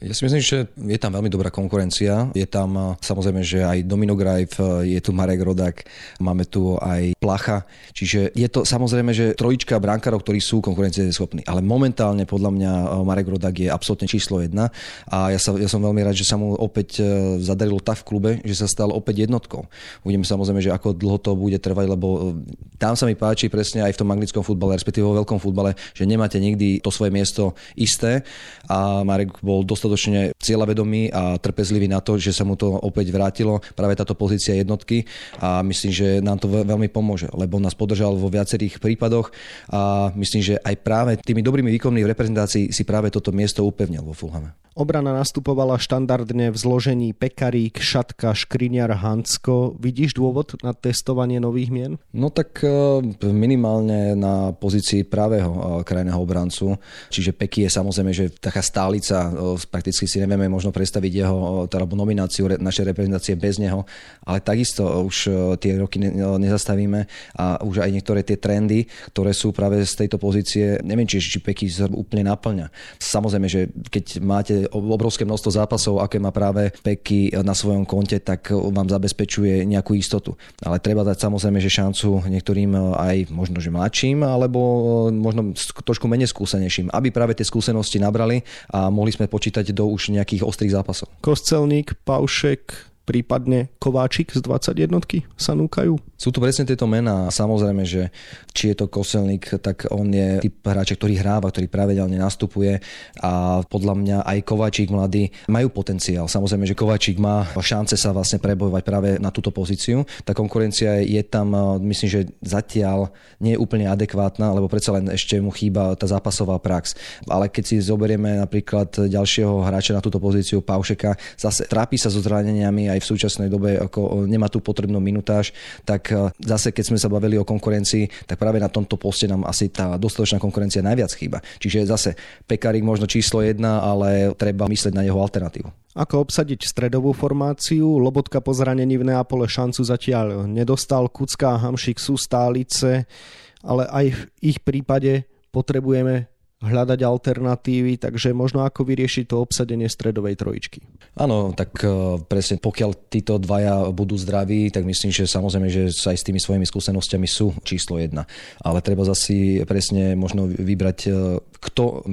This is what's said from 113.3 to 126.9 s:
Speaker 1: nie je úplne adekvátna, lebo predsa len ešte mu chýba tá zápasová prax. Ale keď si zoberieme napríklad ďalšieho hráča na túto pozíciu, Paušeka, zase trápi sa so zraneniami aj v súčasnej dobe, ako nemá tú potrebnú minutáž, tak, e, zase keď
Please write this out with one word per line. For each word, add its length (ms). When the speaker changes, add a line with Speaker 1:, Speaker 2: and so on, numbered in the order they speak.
Speaker 1:
nie 160
je 60
úplne 260
adekvátna, 640
lebo 160
predsa 240
len 160
ešte 320
mu 80
chýba 480
tá 80
zápasová 560
prax. 320
Ale 240
keď 160
si 160
zoberieme 560
napríklad 720
ďalšieho 560
hráča 320
na 80
túto 160
pozíciu, 400
Paušeka, 560
zase 240
trápi 320
sa 160
so 80
zraneniami 720
aj 80
v 160
súčasnej 320
dobe, 320
ako 480
nemá 240
tú 80
potrebnú 400
minutáž, 560
tak, 240
e, 320
zase 320
keď 160